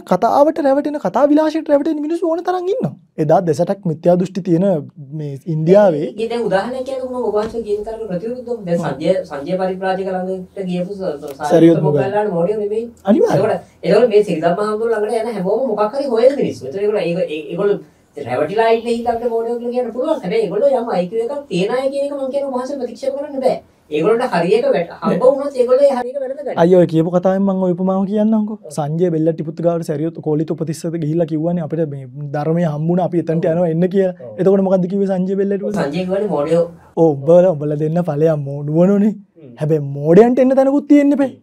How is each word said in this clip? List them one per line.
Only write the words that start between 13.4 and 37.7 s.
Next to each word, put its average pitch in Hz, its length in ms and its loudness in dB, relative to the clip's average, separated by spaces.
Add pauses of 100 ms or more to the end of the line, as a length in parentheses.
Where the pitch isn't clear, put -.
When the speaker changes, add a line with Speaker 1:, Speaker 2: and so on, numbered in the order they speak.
Speaker 2:
එතකොට, - 300 -8
එතකොට 220 280 4
මේ 208 140 4
සිරිදම්ම 170 360 0
හාමුදුරුවෝ 214 420 -2
ළඟට 220 200 -2
යන 233 120 -4
හැමෝම 208 340 -2
මොකක් 208 260 -2
හරි 269 140 -4
හොයන 233 260 4
මිනිස්සු. 175 300 -4
එතකොට 196 180 -8
ඒගොල්ලෝ, 208 220 0
ඒ-, 170 260 -2
ඒ-, 151 160 -8
ඒගොල්ලෝ 196 340 -2 (380)
රැවටිලා 180 540 0
ඉන්න 226 160 0
හිතකට 233 400 -2
මෝඩයෝ 233 320 -4
කියලා 240 160 -6
කියන්න 226 180 -4
පුළුවන්. 311 240 -2
හැබැයි 214 260 -2
ඒගොල්ලෝ 269 300 2
යම් 240 160 -2
අයි 180 180 -2
කියූ 226 200 -4
එකක් 285 180 -8
තියන 190 260 -2
අය 262 160 0
කියන 277 160 -2
එක 285 100 -4
මම 269 160 -4
කියන 277 140 -2
ඔබ 262 100 -6
වහන්සේ 262 260 -6
ප්‍රතික්ෂේප 262 360 -6
කරන්න 285 240 -8
බෑ. - 220 0 (260)
ඒගොල්ලන්ට 214 420 0
හරියක 196 360 2
වැට-, 196 320 0
හම්බ - 260 0
වුණොත් 277 320 2
ඒගොල්ලෝ 254 300 4
ඒ 269 100 4
හරියක 247 220 -6
වැළඳ 269 220 -6
ගන්න. 233 160 -8
Speaker 1:
අයියෝ, 175 240 6
ඔය 170 80 6
කියපු 160 240 0
කතාවෙන් 190 320 2
මම 190 200 0
ඔය 180 100 2
උපමාව 190 320 0
කියන්නම්කෝ. 214 520 0
Speaker 2:
ඔව්. - 140 -20
Speaker 1:
සංජය 160 380 0
බෙල්ලට්ටි 160 340 0
පුත්තු 165 200 -8
ගාවට 170 240 0
සැරියුත් 156 320 -4
කෝලිත 156 320 -2
උපතිස්සද 160 440 -6
ගිහිල්ලා 165 320 -2
කිව්වනේ 165 360 -2
අපිට 160 240 -4
මේ 135 180 -12 (240)
ධර්මය 156 360 -2
හම්බුණා 160 420 0
අපි 170 120 -2
එතනට 165 260 -2
Speaker 2:
ඔව්. 165 60 2
Speaker 1:
යනවා 175 160 2
එන්න 165 200 2
කියලා. 185 300 0
Speaker 2:
ඔව්. 120 180 -16
Speaker 1:
එතකොට 190 280 4
මොකද්ද 185 240 2
කිව්වේ 196 220 0
සංජය 190 260 -2
බෙල්ලට්ටි 196 260 -2
පුත්තු? 202 180 -4
Speaker 2:
සංජය 143 200 -2
කිව්වනේ 196 300 -2
මෝඩයෝ. 160 340 2 (300)
Speaker 1:
ඔව්, 165 160 4
උඹලා, 165 420 4
උඹලා 147 280 -4